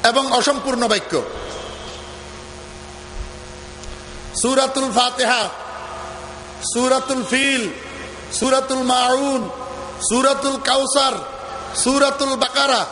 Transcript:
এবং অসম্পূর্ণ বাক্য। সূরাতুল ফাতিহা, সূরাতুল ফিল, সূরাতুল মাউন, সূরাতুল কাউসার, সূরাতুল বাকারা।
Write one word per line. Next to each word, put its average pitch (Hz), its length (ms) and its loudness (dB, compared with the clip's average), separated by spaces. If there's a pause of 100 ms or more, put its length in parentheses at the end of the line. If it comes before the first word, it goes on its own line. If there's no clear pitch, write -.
এবং 262 280 4
অসম্পূর্ণ 247 560 2
বাক্য। 175 340 2 (3250)
সূরাতুল 262 500 2
ফাতিহা, 247 580 2 (1200)
সূরাতুল 262 560 2
ফিল, 254 400 2 (640)
সূরাতুল 262 500 2
মাউন, 254 680 2 (600)
সূরাতুল 269 480 2
কাউসার, 269 560 2 (640)
সূরাতুল 277 600 4
বাকারা। 254 560 2